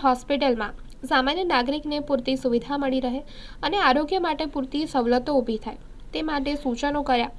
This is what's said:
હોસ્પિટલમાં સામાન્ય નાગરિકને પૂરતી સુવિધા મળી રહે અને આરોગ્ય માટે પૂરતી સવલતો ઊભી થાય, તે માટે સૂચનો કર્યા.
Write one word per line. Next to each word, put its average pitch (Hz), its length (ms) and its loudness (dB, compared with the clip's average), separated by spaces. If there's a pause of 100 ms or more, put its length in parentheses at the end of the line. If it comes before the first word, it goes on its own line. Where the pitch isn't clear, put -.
હોસ્પિટલમાં 254 720 2 (340)
સામાન્ય 294 360 2
નાગરિકને 294 560 0
પૂરતી 269 360 0
સુવિધા 254 420 0
મળી 269 220 0
રહે 254 200 -2 (440)
અને 370 140 0
આરોગ્ય 302 420 4
માટે 311 260 0
પૂરતી 285 400 -4
સવલતો 247 480 2
ઊભી 226 240 2
થાય, - 200 -8 (360)
તે 320 80 -4
માટે 294 340 -2
સૂચનો 285 480 0
કર્યા. 247 360 2